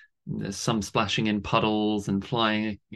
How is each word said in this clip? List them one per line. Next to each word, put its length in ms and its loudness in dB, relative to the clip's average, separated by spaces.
there's 300 -6
some 260 0
splashing 460 0
in 140 2
puddles 640 2
and 160 0
flying, 560 0